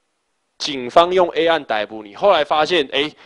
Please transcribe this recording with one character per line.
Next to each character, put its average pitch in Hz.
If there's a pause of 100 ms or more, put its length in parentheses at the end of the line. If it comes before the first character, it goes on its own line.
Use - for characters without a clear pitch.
(600)
警 139
方 175
用 185
A 165
案 160
逮 107
捕 107
你， 101
后 185
来 160
发 156
现， 151
哎， 143 (140)